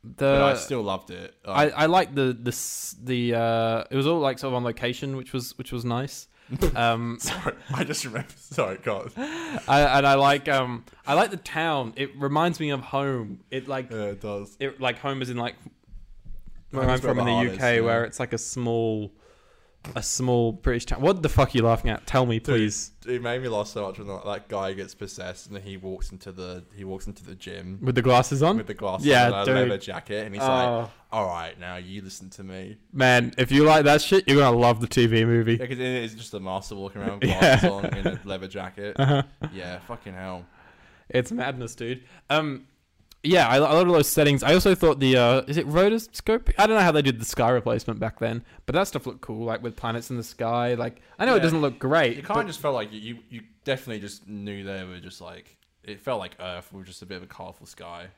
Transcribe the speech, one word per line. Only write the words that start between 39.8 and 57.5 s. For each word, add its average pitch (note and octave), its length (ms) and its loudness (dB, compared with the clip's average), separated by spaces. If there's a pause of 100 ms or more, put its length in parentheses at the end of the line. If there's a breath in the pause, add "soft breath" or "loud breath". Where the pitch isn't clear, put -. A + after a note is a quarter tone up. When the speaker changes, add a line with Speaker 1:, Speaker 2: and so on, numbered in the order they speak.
Speaker 2:
fucking G#2 340 -16
hell. F#2 320 -12 (640 soft breath)
Speaker 1:
It's B2+ 200 0
madness, B2+ 440 -6
dude. B2 300 -10 (260 soft breath)
Um, D3 360 -2 (580)
yeah, D#3+ 220 6
I, A#2+ 120 4
I - 0 - (160)
love F3 120 6
those E3 220 6
settings. C#3+ 340 4
I D3 120 4
also F#3 200 6
thought D#3+ 240 4
the, C3 180 6
uh, B2 300 6
is D3 100 -4
it E3+ 120 0
rotoscope? G#3+ 920 2
I G3+ 80 8
don't A3 80 4
know G#3 80 6
how F3 80 6
they D3+ 120 4
did B2+ 180 2
the A#2 40 -6
sky A#2+ 260 2
replacement A#2 500 0
back A2 180 -6
then, A#2 260 -4 (220 soft breath)
but B2+ 80 -6
that F#3+ 140 0
stuff C3 180 -8
looked - 140 -12
cool, A2 240 -10
like, A2+ 180 -4
with A#2 140 -10
planets A#2 340 -6
in B2+ 60 -6
the A#2 80 -6
sky. A#2+ 500 -2
Like, A#2+ 260 -8 (200 soft breath)
I G3 60 0
know B3+ 80 4
it - 20 6
Speaker 2:
Yeah. F3 80 4
Speaker 1:
doesn't D#3+ 160 2
look C#3 180 0
great, C3+ 400 2
Speaker 2:
It C#3 80 -16
kinda G3+ 80 -4
Speaker 1:
but A3+ 140 0
Speaker 2:
just D#3 100 -10
felt C#3+ 160 -2
like G#2+ 180 -6
you, G#2+ 80 -14
you, A#2 180 -12 (120)
you A#2 120 -16 (200)
definitely B2+ 380 -6
just G2+ 260 -14
knew G2+ 380 -10
they F#2+ 180 -8
were F2+ 160 -14
just, F2+ 220 -18
like, F2+ 360 -20 (280)
it G#2 160 -14
felt B2 180 -4
like F#2 220 -10
Earth F2+ 320 -12
was F#2+ 140 -16
just F2+ 160 -18
a F#2+ 40 -18
bit F#2 120 -12
of F2+ 40 -14
a F#2+ 40 -18
colourful F2+ 400 -18